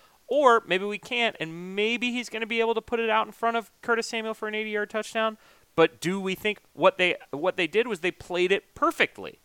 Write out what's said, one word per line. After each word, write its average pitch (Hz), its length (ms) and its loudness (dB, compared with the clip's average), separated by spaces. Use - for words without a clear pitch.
or 247 400 6
maybe 185 180 0
we 208 140 -6
can't, 240 420 -2
and 170 340 -8
maybe 226 360 -2
he's 240 180 -6
gonna 220 180 -6
be 226 140 -2
able 226 140 2
to 220 80 -2
put 226 180 -2
it 226 80 0
out 220 180 2
in 214 60 -16
front 233 240 -2
of 220 140 -4
Curtis 226 280 0
Samuel 220 260 -6
for 214 140 -8
an 214 60 -6
eighty-yard 214 360 -4
touchdown." 220 480 -2
But 165 260 4
do 185 180 -2
we 185 160 -4
think 208 260 -4
what 180 240 4
they, 180 200 2
what 175 260 -2
they 175 80 2
did 208 200 0
was 208 140 -6
they 180 100 -2
played 180 400 -2
it - 240 0
perfectly. - 720 -2